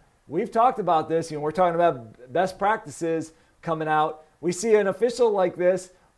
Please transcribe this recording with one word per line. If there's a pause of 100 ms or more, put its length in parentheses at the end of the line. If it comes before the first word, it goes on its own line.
(280)
we've
talked
about
this,
you
know,
we're
talking
about
best
practices (280)
coming
out. (160)
We
see
an
official
like
this, (280)